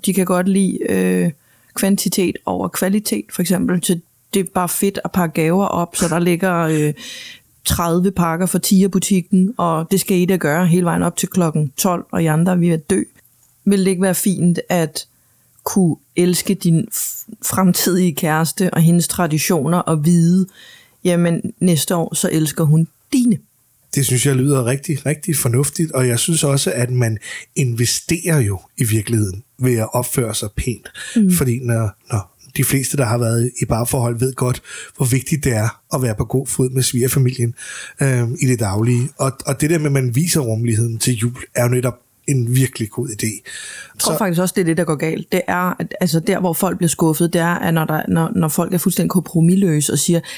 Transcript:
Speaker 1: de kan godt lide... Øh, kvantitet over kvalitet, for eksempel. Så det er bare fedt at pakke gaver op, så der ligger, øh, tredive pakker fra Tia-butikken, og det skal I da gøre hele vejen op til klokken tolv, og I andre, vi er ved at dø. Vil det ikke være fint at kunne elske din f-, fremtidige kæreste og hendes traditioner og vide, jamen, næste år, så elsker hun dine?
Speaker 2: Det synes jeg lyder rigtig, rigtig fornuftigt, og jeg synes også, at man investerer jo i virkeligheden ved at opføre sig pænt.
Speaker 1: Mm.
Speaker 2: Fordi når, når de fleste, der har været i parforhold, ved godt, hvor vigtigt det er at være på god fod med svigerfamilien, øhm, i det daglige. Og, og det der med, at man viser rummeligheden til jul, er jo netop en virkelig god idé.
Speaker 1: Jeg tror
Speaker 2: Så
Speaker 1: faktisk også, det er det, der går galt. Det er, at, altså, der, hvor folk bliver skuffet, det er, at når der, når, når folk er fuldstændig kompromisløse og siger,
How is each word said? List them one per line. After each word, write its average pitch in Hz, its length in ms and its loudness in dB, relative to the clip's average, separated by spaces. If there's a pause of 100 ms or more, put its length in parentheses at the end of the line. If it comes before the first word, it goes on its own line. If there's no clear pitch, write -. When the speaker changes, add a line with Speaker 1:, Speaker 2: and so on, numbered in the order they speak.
Speaker 1:
de 190 80 2
kan 185 120 2
godt 180 240 0
lide... 190 280 2 (140)
Øh, 185 400 2 (420)
kvantitet 196 720 0
over - 220 -2
kvalitet, 208 640 -2
for - 100 -4
eksempel. 180 420 0
Så 175 160 0 (340)
det 196 60 2
er 190 40 0 (100)
bare 180 160 -2
fedt 196 360 -2
at 170 60 -6
pakke 170 300 0
gaver 175 240 2
op, - 300 -4
så 175 120 0
der 165 120 0
ligger, 175 400 0
øh, 156 340 0 (720)
tredive 175 460 0
pakker 170 340 0
fra 180 140 0
Tia-butikken, 190 1000 2
og 165 340 -2
det 196 80 2
skal 190 180 0
I 180 80 2
da 185 100 2
gøre 165 320 0
hele 175 180 2
vejen 170 180 0
op 170 140 -2
til - 120 -6
klokken 156 480 0
tolv, 175 340 -2
og 180 120 0
I - 20 2
andre, 170 340 2
vi 170 80 2
er - 40 4
ved 160 120 2
at - 60 -20
dø. 190 120 2 (640)
Vil 202 140 4
det 185 80 2
ikke 185 140 0
være 185 140 2
fint 170 440 2 (100)
at 165 380 -2 (560)
kunne 175 320 2 (200)
elske 180 380 0
din 170 380 2
f-, - 360 -8 (180)
fremtidige 180 680 2
kæreste 165 580 0
og 170 80 2
hendes 170 260 4
traditioner 160 720 0
og 160 280 0
vide, 175 400 4 (580)
jamen, 175 380 2 (180)
næste 180 360 2
år, 165 200 -2
så - 160 -2
elsker 156 320 0
hun 160 240 4 (260)
dine? 240 240 2 (580)
Speaker 2:
Det 139 100 0
synes 123 200 0
jeg 139 100 4
lyder 131 300 2
rigtig, 139 400 -4
rigtig 151 300 -2
fornuftigt, 143 560 0
og 127 160 0
jeg 117 120 0
synes 160 240 0
også, 139 320 0
at 123 160 -2
man 117 260 2 (380)
investerer 147 840 0
jo 104 200 0 (180)
i 135 60 0
virkeligheden 107 600 -2 (160)
ved 127 180 2
at 110 160 -2
opføre 123 420 -2
sig 107 160 -6
pænt. - 360 -6 (280)
Speaker 1:
Mm. 202 160 4
Speaker 2:
Fordi 135 280 2
når, 117 300 0 (220)
når 104 180 -4 (280)
de 139 60 2
fleste, 135 340 0
der 135 80 2
har 113 120 0
været 117 340 0 (100)
i 123 40 0
parforhold, 120 540 -2
ved 131 140 0
godt, 123 280 -2 (360)
hvor 139 80 0
vigtigt 131 380 0
det 131 100 2
er 110 260 -2 (160)
at 135 60 0
være 113 140 0
på 104 100 -4
god 131 220 -2
fod 127 220 0
med 131 140 -2
svigerfamilien, 123 720 0 (480)
øhm, 127 400 0
i - 40 0
det 123 140 2
daglige. 117 580 0
Og, 135 140 0 (140)
og 135 160 -2
det 151 80 0
der 170 80 2
med, 151 80 -2
at 147 60 0
man 127 240 0
viser 165 240 0
rummeligheden 113 600 -2
til 127 160 0
jul, 120 200 -2 (200)
er 123 80 0
jo 123 60 2
netop 123 300 0 (280)
en 123 280 0
virkelig 120 340 0
god 127 200 -6
idé. 107 160 -8 (680)
Speaker 1:
Jeg - 60 -20
tror 208 140 0
Speaker 2:
Så 156 40 -2
Speaker 1:
faktisk 180 240 0
også, 185 140 0
det 208 60 0
er 175 40 2
det, 160 120 2
der 180 60 0
går 156 120 0
galt. 160 360 -4
Det 180 160 0
er, 180 340 -2
at, - 200 -6
altså, 165 180 2
der, 180 200 0
hvor 180 140 0
folk 180 240 -2
bliver 165 120 0
skuffet, 160 440 0
det 175 80 2
er, 165 40 0 (100)
at 170 180 -2
når 160 120 0
der, 156 220 -2
når, 165 280 0
når 170 120 2
folk 170 260 -2
er 180 40 0
fuldstændig 175 320 0
kompromisløse 170 840 2
og 143 60 2
siger, 170 200 2 (180)